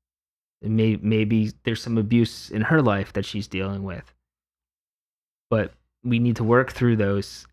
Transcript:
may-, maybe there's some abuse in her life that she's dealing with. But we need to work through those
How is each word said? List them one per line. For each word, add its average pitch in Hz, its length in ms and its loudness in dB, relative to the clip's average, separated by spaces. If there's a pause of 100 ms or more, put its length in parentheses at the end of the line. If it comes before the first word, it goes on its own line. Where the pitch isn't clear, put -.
(600)
may-, 110 400 2
maybe 107 520 2 (120)
there's 113 180 -4
some 117 140 -4
abuse 113 540 0
in 107 100 -4
her 151 220 2
life 101 320 0
that 101 100 -4
she's 101 240 -8
dealing 98 360 -6
with. 87 280 -12 (1400)
But 107 220 0 (320)
we 120 140 0
need 120 180 2
to 120 80 -2
work 110 280 2
through 120 240 2
those 101 560 -2